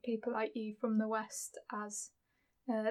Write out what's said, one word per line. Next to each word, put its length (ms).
people 280
like 240
you 240
from 180
the 80
West 520
as, 380
uh, 220